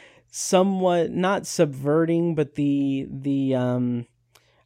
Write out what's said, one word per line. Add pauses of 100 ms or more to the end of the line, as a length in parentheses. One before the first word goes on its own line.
(360)
somewhat,
not
subverting,
but
the,
the,
um, (580)